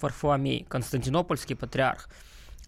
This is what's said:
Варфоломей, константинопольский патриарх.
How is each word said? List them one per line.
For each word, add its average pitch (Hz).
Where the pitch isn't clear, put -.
Варфоломей, 139
константинопольский 135
патриарх. -